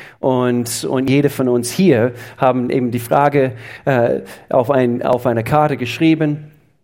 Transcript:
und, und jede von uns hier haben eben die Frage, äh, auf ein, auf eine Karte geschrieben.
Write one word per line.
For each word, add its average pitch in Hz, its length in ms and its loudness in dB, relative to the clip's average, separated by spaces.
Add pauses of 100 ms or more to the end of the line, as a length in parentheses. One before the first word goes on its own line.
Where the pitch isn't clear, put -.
(200)
und, 123 640 -2
und 135 260 -2
jede 139 200 2
von 135 180 -2
uns 120 240 0
hier 127 400 2 (260)
haben 127 320 2
eben 127 220 -2
die 120 80 -4
Frage, 139 540 0 (320)
äh, 120 340 2 (300)
auf 123 200 2
ein, 127 340 2
auf 123 220 0
eine 117 180 0
Karte 151 340 2
geschrieben. 151 760 0 (320)